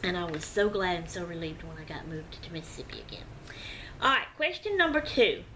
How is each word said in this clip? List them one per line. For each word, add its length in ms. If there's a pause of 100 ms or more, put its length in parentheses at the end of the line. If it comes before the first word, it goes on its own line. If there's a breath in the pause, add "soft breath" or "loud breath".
and 140
I 80
was 200
so 240
glad 300
and 120
so 140
relieved 380
when 160
I 60
got 240
moved 340
to 100
Mississippi 540
again. 180 (760 loud breath)
All 100
right, 160 (100)
question 400
number 240
two. 440 (120)